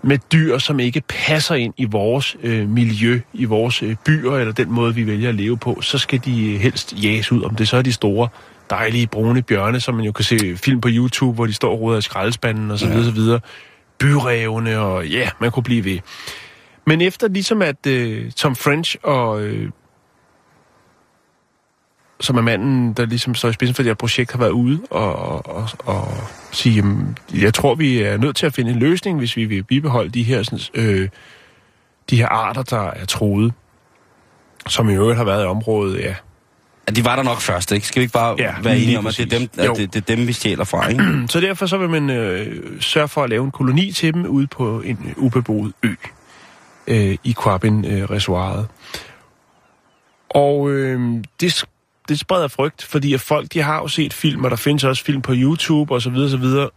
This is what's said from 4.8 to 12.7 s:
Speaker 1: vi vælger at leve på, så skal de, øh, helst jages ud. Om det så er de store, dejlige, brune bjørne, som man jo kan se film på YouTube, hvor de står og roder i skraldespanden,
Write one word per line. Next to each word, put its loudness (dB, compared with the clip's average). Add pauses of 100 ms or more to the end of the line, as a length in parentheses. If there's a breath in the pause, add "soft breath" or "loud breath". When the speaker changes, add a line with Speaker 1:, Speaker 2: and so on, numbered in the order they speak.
Speaker 1:
vi -2
vælger 0
at 0
leve -2
på, -4
så -2
skal 0
de, 0
øh, -2
helst -2
jages 0
ud. 2
Om -4
det 2
så 2
er 4
de 2
store, 0 (420 loud breath)
dejlige, 0
brune 2
bjørne, 0
som -2
man -2
jo -2
kan -2
se 0
film 2
på 2
YouTube, 2
hvor -2
de -2
står 0
og -2
roder 2
i 0
skraldespanden, -4